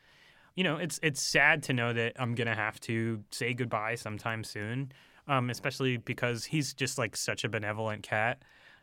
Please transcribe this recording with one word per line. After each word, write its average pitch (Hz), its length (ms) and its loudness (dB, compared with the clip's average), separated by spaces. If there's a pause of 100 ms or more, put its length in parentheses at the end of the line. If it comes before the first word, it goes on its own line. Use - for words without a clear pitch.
(560)
You 185 80 2
know, 156 140 2
it's, 175 240 -4
it's 151 220 2
sad 151 400 6
to 143 100 0
know 120 180 2
that 117 280 2
I'm 120 160 0
gonna 117 180 0
have 107 280 -2
to 113 500 0
say 123 240 -2
goodbye 117 400 -2
sometime 110 480 -4
soon, 120 480 -4 (360)
um, 123 220 2
especially 131 480 0
because 120 480 -2
he's 147 300 -2
just, 131 240 -2
like, 110 160 0
such - 280 -2
a 120 60 0
benevolent 107 540 -2
cat. 113 400 0 (400)